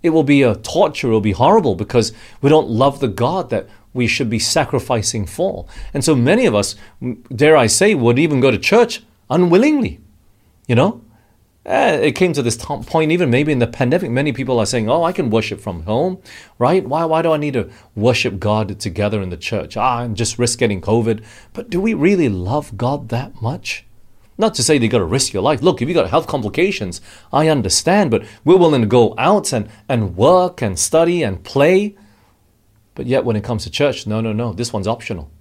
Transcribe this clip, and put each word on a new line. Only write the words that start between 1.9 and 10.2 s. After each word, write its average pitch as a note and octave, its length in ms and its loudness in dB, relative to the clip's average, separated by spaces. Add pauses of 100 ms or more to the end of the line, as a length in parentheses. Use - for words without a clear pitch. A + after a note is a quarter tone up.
we C#3 80 4
don't D#3 180 4
love C3+ 320 0
the C3+ 80 -2
God B2+ 400 -2
that G#2 180 -4 (280)
we B2 120 0
should A#2 220 -2
be A2+ 100 -2
sacrificing A#2+ 880 -2
for. D#3 400 -6 (300)
And C#3+ 100 -4
so D#3+ 100 2
many D#3+ 300 2
of C#3+ 100 2
us, G2+ 220 -2 (240)
m-, B2 220 -8 (120)
dare D3 220 4
I B2 120 4
say, G3+ 260 2
would C3+ 240 2
even D3+ 220 2
go C3 100 4
to G#2+ 80 0
church A#3 440 2 (280)
unwillingly, F3+ 680 2 (680)